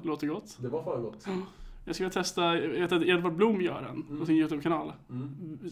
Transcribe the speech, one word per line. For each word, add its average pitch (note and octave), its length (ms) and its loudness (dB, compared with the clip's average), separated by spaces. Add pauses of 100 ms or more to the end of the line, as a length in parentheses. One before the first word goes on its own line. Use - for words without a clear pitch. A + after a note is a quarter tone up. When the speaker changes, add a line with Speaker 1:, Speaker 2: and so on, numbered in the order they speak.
Speaker 1:
det F3 60 -4
låter D3 180 -2
gott. E3+ 340 -6
Speaker 2:
Det B2 80 -4
var D3+ 140 -4
fan C3+ 200 -4
gott. G#2+ 240 -10
Speaker 1:
Ja. G3 60 -4 (520)
Jag D#3+ 100 -6
ska F#3 160 -2
testa, F3 500 2
jag D#3 80 0
vet E3+ 240 0
att E3+ 100 4
Edvard F3 320 4
Blom G#3 260 4
gör D3 220 0
en B2+ 260 -6
Speaker 2:
Mm. D3 120 -6
Speaker 1:
på E3 60 -2
sin D#3+ 100 6
YouTube-kanal. D#3 560 2 (180)
Speaker 2:
Mm. C#3 480 -8 (140)